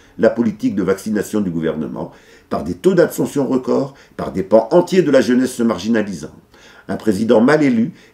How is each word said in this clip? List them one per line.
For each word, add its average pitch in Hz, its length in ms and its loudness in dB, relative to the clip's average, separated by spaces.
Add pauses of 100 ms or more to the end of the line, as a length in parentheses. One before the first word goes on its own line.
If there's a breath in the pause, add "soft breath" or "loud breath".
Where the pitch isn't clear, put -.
(180 loud breath)
la 110 100 4
politique 113 460 -2
de 98 80 -2
vaccination 98 580 -4
du 95 100 -2
gouvernement, 78 640 -6 (380 loud breath)
par - 140 -6
des 90 100 -8
taux - 180 2
d'abstention 147 540 0
records, 127 480 -2 (240 soft breath)
par - 140 -8
des 92 100 -4
pans - 280 2
entiers 175 320 2
de 147 80 2
la 131 120 4
jeunesse 123 320 0
se 120 80 -2
marginalisant. 104 720 -2 (540 loud breath)
Un 95 80 -6
président 107 440 2
mal 151 220 4
élu 127 300 0 (220 loud breath)